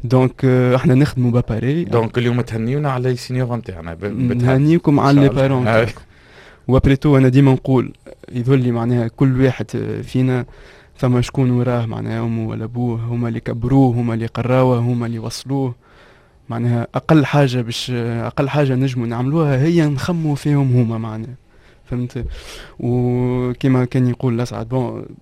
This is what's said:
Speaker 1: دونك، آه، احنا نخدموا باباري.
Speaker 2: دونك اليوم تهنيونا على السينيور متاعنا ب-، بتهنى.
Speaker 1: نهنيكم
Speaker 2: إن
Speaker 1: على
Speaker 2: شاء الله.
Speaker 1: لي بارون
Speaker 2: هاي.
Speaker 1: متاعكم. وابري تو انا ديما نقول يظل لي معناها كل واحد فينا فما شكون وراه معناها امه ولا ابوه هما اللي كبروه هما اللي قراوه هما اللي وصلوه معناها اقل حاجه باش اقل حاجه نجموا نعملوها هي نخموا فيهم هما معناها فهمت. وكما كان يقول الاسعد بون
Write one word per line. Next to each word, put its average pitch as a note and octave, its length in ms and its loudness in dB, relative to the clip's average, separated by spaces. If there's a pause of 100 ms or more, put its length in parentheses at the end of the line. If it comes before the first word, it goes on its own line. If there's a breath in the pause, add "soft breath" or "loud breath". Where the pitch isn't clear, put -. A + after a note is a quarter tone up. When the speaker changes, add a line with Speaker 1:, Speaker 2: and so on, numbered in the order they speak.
Speaker 1:
دونك، C3 400 0
آه، B2+ 320 4
احنا B2 180 2
نخدموا B2+ 360 2
باباري. A#2+ 540 -2
Speaker 2:
دونك A#2 340 -2
اليوم A#2+ 220 0
تهنيونا A#2+ 500 -4
على B2+ 200 -2
السينيور B2 460 -4
متاعنا E2+ 380 -10
ب-، D#2+ 60 -16
بتهنى. A#2+ 420 -2
Speaker 1:
نهنيكم C#3+ 580 4
Speaker 2:
إن C3+ 60 2
Speaker 1:
على C#3 100 6
Speaker 2:
شاء C#3 140 6
الله. A#2+ 40 -4
Speaker 1:
لي C3+ 140 2
بارون B2+ 200 0
Speaker 2:
هاي. A2+ 140 4
Speaker 1:
متاعكم. - 180 -4 (680 loud breath)
وابري C3+ 280 4
تو D3 200 4
انا C3 120 6
ديما C3+ 240 6
نقول B2+ 400 0 (400)
يظل B2 260 2
لي B2 120 0
معناها A#2 380 0
كل C3 340 2
واحد A#2+ 240 0 (360)
فينا B2+ 440 -2 (480 loud breath)
فما B2 260 2
شكون B2 300 0
وراه A#2+ 360 0
معناها A2 340 -6
امه A2+ 280 -4
ولا A2 160 -8
ابوه A#2+ 400 -4
هما A#2+ 240 -4
اللي A2+ 120 -6
كبروه B2 540 2
هما A#2 200 -2
اللي A2+ 120 -4
قراوه B2+ 520 2
هما A#2+ 280 -2
اللي A#2 120 -6
وصلوه B2 560 -6 (720 soft breath)
معناها A#2 460 -2
اقل D3 300 4
حاجه B2+ 360 2
باش A#2 300 -8
اقل A#2 580 -4
حاجه C#3 260 0
نجموا B2+ 320 -2
نعملوها C3 560 0
هي E3 240 2
نخموا D3+ 480 -2
فيهم C#3 420 2
هما A2+ 220 0
معناها A2+ 360 -10 (560 soft breath)
فهمت. B2 340 -6 (540 loud breath)
وكما B2 1080 0
كان B2+ 240 0
يقول A#2+ 260 -2
الاسعد A2+ 340 -6
بون A#2 360 -4 (180)